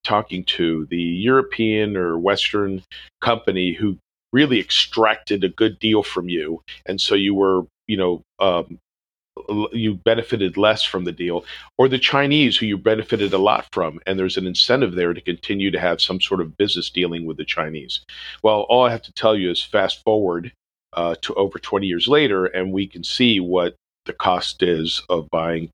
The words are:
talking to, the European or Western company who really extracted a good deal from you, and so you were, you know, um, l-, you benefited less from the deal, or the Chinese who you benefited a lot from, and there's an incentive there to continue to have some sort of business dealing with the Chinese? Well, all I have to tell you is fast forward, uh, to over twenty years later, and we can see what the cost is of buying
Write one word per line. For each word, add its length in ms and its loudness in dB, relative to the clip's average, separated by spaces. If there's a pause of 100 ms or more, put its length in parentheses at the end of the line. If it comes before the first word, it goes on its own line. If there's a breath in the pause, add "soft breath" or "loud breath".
talking 400 -2
to, 420 -2
the 100 -6
European 1000 0
or 220 -2
Western 640 -2 (380 loud breath)
company 520 0
who 260 -2 (340)
really 280 4
extracted 840 0
a 40 4
good 300 0
deal 240 2
from 260 -6
you, 340 -6 (240 loud breath)
and 140 -4
so 140 0
you 200 2
were, 320 2 (200)
you 120 -2
know, 240 0 (160)
um, 400 0 (680)
l-, 240 -2
you 340 -2
benefited 500 0
less 260 4
from 220 -4
the 80 -4
deal, 320 -4 (320 loud breath)
or 100 6
the 120 2
Chinese 580 2
who 80 -2
you 140 0
benefited 560 0
a 40 4
lot 340 4
from, 340 -4
and 120 -2
there's 200 0
an 80 -4
incentive 480 2
there 180 0
to 80 -6
continue 500 -2
to 100 -2
have 200 0
some 200 -2
sort 200 -2
of 160 -6
business 320 0
dealing 380 -4
with 100 -8
the 80 -10
Chinese? 560 -6 (420 loud breath)
Well, 280 2
all 140 6
I 60 4
have 120 -6
to 100 -20
tell 240 2
you 140 0
is 120 -2
fast 400 0
forward, 500 0 (420)
uh, 260 -2
to 140 -8
over 240 0
twenty 280 -4
years 220 -2
later, 380 2
and 260 -4
we 140 -2
can 180 -16
see 340 2
what 380 0 (300)
the 60 -10
cost 500 0
is 460 0
of 220 0
buying 440 -2